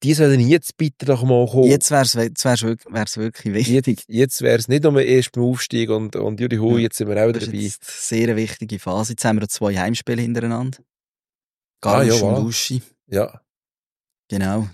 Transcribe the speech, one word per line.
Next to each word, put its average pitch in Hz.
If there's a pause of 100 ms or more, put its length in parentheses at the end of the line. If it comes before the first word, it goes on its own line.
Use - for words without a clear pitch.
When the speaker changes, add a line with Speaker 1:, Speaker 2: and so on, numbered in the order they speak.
Speaker 1:
die 151
sollen 139
jetzt 139
bitte 147
doch 127
mal 123
kommen. 127
Speaker 2:
Jetzt 139
wär's 131
we-, 117
jetzt -
wär's 120
wirk-, 113
wär's 107
wirklich 110
wichtig. 120
Speaker 1:
Jetzt, -
jetzt 127
wär's 117
nicht 143
nur 143
erst 127
beim 120
Aufstieg 123
und, 110
und 107
judihu, 120
Speaker 2:
Ja. 117
Speaker 1:
jetzt 113
sind 107
wir 101
auch 113
wieder 117
Speaker 2:
Das 107
ist 107
Speaker 1:
dabei. 104
Speaker 2:
jetzt 101
eine - (260)
sehr 113
wichtige 107
Phase. 104
Jetzt -
haben 110
wir 104
noch 101
zwei 101
Heimspiele 117
hintereinander. 117 (1040)
Speaker 1:
Ah, 107
Speaker 2:
Garmisch 113
Speaker 1:
ja, 101
Speaker 2:
und 107
Speaker 1:
wow. 107
Speaker 2:
Uschi. 120 (240)
Speaker 1:
Ja. - (880)
Speaker 2:
Genau, 98